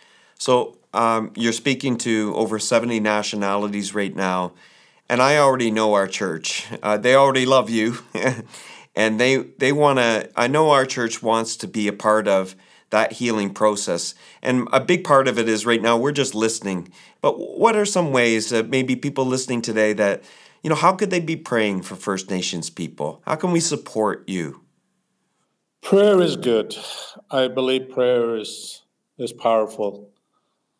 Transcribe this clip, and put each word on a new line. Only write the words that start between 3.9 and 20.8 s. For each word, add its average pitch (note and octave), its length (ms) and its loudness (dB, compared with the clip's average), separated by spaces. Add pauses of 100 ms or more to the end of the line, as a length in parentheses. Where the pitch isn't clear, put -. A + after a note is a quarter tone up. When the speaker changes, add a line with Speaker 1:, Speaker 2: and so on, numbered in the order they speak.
Speaker 1:
right G2 220 -4
now, F#2 380 -2 (560)
and A#2+ 120 2
I C#3+ 180 4
already B2+ 340 2
know G#2+ 220 2
our G2 120 4
church. - 640 -6 (120)
Uh, G#2+ 160 0
they B2 200 4
already C3+ 280 4
love B2+ 240 4
you, A2+ 300 0 (160)
<laughs> - 800 -6
and A2 240 2
they, C3 200 4 (200)
they C3+ 140 2
wanna, C3 640 2
I A#2+ 100 2
know D3+ 240 4
our C3+ 160 4
church A#2 340 -6
wants A2+ 360 -2
to - 100 -10
be G#2 220 -4
a G2 40 0
part G#2+ 360 2
of F#2+ 260 2 (360)
that A2 220 2
healing A2 420 -2
process. G2+ 600 -2 (280)
And B2+ 300 0
a C3+ 80 4
big F3+ 240 0
part C#3 240 4
of A2+ 100 -2
it A2+ 100 0
is G#2+ 180 0
right A2+ 160 2
now A#2 140 4
we're C3+ 160 0
just C3 220 -2
listening. G2+ 580 -4 (280)
But - 180 0
what - 380 0
are G#3 100 0
some F3 260 -2
ways A#2 380 2
that A2+ 180 0
maybe B2+ 280 0
people C3+ 280 -4
listening B2+ 380 -4
today G#2+ 300 0
that, G2+ 320 -2 (400)
you D3+ 60 -2
know, D#3 60 0
how E3+ 180 4